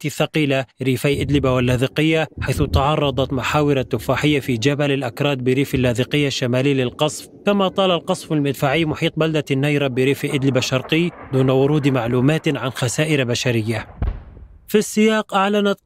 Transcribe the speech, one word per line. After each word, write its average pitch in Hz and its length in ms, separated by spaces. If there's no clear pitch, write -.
الثقيلة 139 600
ريفي 143 400
إدلب 139 240
واللاذقية، 131 800
حيث - 220
تعرضت 139 720
محاور 143 480
التفاحية 135 600
في 131 160
جبل 143 360
الأكراد 135 460
بريف 127 360
اللاذقية 127 520
الشمالي 131 480
للقصف، 131 540
كما 202 220
طال 190 220
القصف 175 420
المدفعي 143 520
محيط 156 320
بلدة 156 340
النيرة 143 380
بريف 131 360
إدلب 135 320
الشرقي 160 540
دون 131 180
ورود 139 380
معلومات 127 680
عن 123 140
خسائر 143 540
بشرية. 117 640
في 214 100
السياق، 214 560
أعلنت 202 520